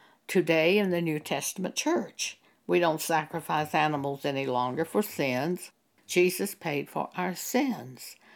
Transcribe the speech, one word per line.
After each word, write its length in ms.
today 520
in 100
the 140
New 160
Testament 560
church. 640
We 140
don't 200
sacrifice 760
animals 500
any 220
longer 360
for 200
sins. 680
Jesus 480
paid 340
for 260
our 200
sins. 800